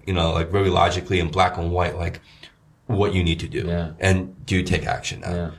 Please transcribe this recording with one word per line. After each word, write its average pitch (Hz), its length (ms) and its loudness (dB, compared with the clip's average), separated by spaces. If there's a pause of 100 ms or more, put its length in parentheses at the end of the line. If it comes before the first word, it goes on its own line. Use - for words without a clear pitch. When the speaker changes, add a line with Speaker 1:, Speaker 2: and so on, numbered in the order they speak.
Speaker 1:
you 98 80 -2
know, 82 180 2
like, 82 200 -2
very 98 180 2
logically 90 480 2
in 82 100 0
black 90 300 2
and 85 140 -2
white, 87 260 0
like, 87 220 -6 (680)
what 101 260 2
you 92 120 2
need 82 160 0
to - 80 -8
do - 180 -4
Speaker 2:
Yeah. 85 320 -2
Speaker 1:
and 92 480 0
do 92 160 2
take 82 240 0
action - 340 -6
now. 90 140 -6
Speaker 2:
Yeah. 85 240 -4